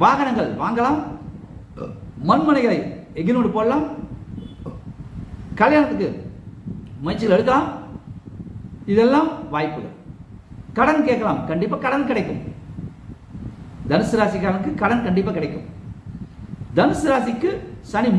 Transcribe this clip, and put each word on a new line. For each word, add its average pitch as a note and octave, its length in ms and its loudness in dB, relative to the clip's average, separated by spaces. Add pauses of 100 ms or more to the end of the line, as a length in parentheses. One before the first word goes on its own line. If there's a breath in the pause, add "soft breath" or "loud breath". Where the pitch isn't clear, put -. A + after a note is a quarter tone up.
வாகனங்கள் A#3 480 4 (120)
வாங்கலாம், A#3 380 2 (1300)
மண்மனைகளை C4 480 4 (420)
எகினோடு A3 360 2
போடலாம், C4+ 300 2 (1700)
கல்யாணத்துக்கு C4+ 480 6 (960)
முயற்சிகள் F#3+ 320 4
எடுக்கலாம். B3+ 320 4 (1200)
இதெல்லாம் C4 360 6 (260)
வாய்ப்புகள். - 400 -4 (840)
கடன் D4 280 4
கேட்கலாம், A3 340 2 (100)
கண்டிப்பா G#3+ 260 0
கடன் C4+ 340 0
கிடைக்கும். D#3+ 300 0 (1500)
தனுசு A3 300 4
ராசிக்காரனுக்கு G3 520 0 (100)
கடன் A#3 240 2
கண்டிப்பா F#3 300 2
கிடைக்கும். D3+ 300 -4 (1120)
தனுசு C#4 340 4
ராசிக்கு C4+ 380 0 (420)
சனி A3+ 260 2